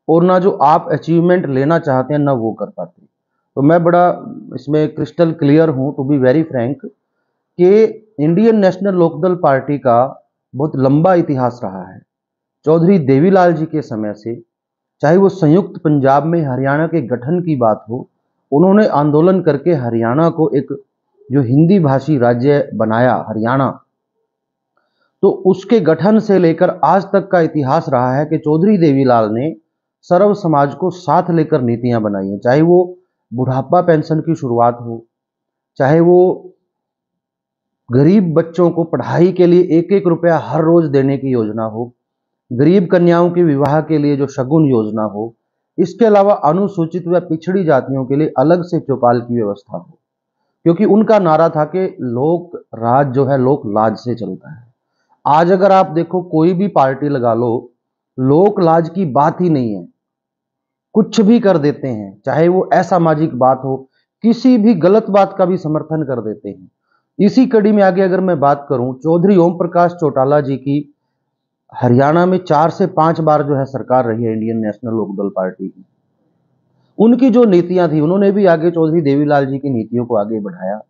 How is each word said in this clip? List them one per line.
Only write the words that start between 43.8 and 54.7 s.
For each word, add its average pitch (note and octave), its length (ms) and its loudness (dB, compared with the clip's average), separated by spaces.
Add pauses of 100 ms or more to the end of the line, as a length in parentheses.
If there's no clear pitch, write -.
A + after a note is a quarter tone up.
के D#3 160 -2
लिए D3 200 0
जो C#3 100 -2
शगुन C#3 380 0
योजना A2 380 0
हो, G#2+ 300 -8 (440)
इसके F#3 280 -2
अलावा G3+ 280 4
अनुसूचित E3+ 720 -2
व F3 120 0
पिछड़ी F3 440 -4
जातियों C3 420 -2
के C3+ 100 -4
लिए - 220 -2
अलग E3 260 2
से E3+ 160 -6
चौपाल A#2+ 420 0
की A#2+ 140 -8
व्यवस्था G2+ 420 -6
हो, - 200 -18 (640)
क्योंकि E3+ 220 2
उनका G#3 340 4
नारा D#3+ 300 2
था D#3 160 -2
कि F#3 360 -6
लोक D3 540 -4 (200)
राज A#2+ 320 0
जो C3 180 0
है C#3 120 0
लोक C3 280 0
लाज G#2+ 320 0
से A#2+ 180 -8
चलता F#2+ 380 -12
है। - 100 -20 (640)